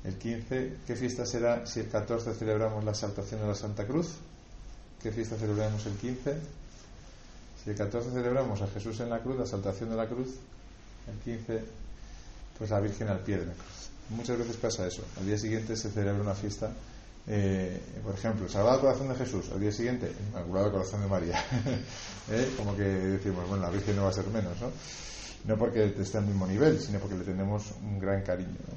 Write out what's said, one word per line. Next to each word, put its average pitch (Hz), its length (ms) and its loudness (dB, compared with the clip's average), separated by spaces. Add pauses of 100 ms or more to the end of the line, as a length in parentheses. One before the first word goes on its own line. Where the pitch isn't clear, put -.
El 98 140 -4
quince, 117 680 -2
¿qué 120 100 -2
fiesta 120 300 -2
será 120 400 4
si - 140 -2
el 104 100 -2
catorce 113 440 2
celebramos 107 500 2
la 107 80 2
exaltación 104 500 -2
de 107 60 2
la 101 80 2
Santa 104 300 -2
Cruz? 156 300 0 (880)
¿Qué 110 100 -2
fiesta 110 240 -2
celebramos 107 500 2
el 104 80 -2
quince? 127 440 -2 (1300)
Si 107 80 -4
el 104 40 0
catorce 117 360 0
celebramos 123 500 2
a 98 60 0
Jesús 104 320 -4
en 117 100 -2
la 117 100 0
cruz, 131 180 -2
la 120 60 0
exaltación 101 460 -2
de 113 60 -2
la 113 120 0
cruz, 123 220 -2 (760)
el 107 160 -8
quince, 113 400 -4 (920)
pues 107 120 -4
la 104 100 4
Virgen 104 300 0
al 95 100 2
pie 98 180 0
de 85 100 0
la 85 60 -6
cruz. - 360 -12 (220)
Muchas 120 260 0
veces 117 200 -2
pasa - 280 0
eso. - 180 -4 (140)
Al 95 80 -2
día 104 120 4
siguiente 110 380 0
se 107 140 -2
celebra 101 320 2
una 101 140 2
fiesta, 101 360 -2 (560)
eh, 95 540 2 (220)
por 98 100 -2
ejemplo, 98 320 0
el 85 60 -4
Sagrado 117 300 6
Corazón 135 280 4
de 127 60 0
Jesús, 123 360 -2
al 95 80 -2
día 104 120 4
siguiente, 117 360 0
el 101 200 -4
Inmaculado 95 440 2
Corazón 98 300 0
de 98 60 2
María. 85 360 2 (420)
<laughs> - 440 -10
¿Eh? 127 260 2
Como 101 200 0
que 101 80 2
decimos, 95 680 2
bueno, 98 140 2
la 87 80 2
Virgen 98 240 2
no 101 80 4
va 95 60 6
a 90 40 2
ser 95 140 0
menos, 98 340 0
¿no? 123 80 -2 (760)
No 107 120 4
porque 110 420 6
esté 98 200 2
al 104 60 4
mismo 98 200 4
nivel, 107 340 6
sino 104 200 -2
porque 98 180 -2
le 87 60 -2
tenemos 98 480 0 (100)
un 104 180 -2
gran 98 240 2
cariño, 90 260 0 (180)
¿no? - 80 -8